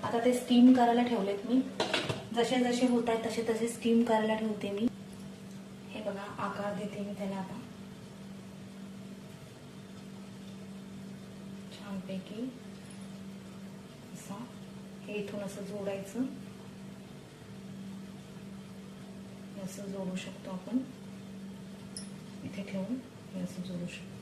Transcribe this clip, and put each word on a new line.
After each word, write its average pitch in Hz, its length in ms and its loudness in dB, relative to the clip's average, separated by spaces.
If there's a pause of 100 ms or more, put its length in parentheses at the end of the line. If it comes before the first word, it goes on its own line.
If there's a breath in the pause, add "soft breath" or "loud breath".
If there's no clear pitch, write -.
आता 233 220 4
ते 247 80 10
स्टीम 247 400 12
करायला 240 300 10
ठेवलेत 202 420 2
मी. 254 160 6 (720)
जसे 240 300 6
जसे 247 240 6
होत 240 200 8
आहेत 226 180 4
तसे 226 180 2
तसे 226 240 4
स्टीम 233 360 6
करायला 220 320 6
ठेवते 208 360 0
मी. 208 160 2 (1000)
हे - 120 -6
बघा, 196 200 -2
आकार 202 520 -2
देते 202 260 -4
मी 202 140 -2
त्याला 196 220 -2
आता. 185 260 -6 (4000)
छानपैकी 196 720 -4 (1700)
असा. 214 320 -8 (560)
हे 208 120 -8
इथून 208 260 -2
असं 196 240 -6
जोडायचं. 196 560 -4 (3250)
हे 196 60 -8
असं 196 240 -6
जोडू 190 300 -2
शकतो 190 360 -6
आपण. 202 260 -2 (1700)
इथे - 280 -6
ठेवून 196 240 0 (380)
हे 185 80 -4
असं 180 200 -4
जोडू 175 260 -4
शकतो. - 220 -8 (120)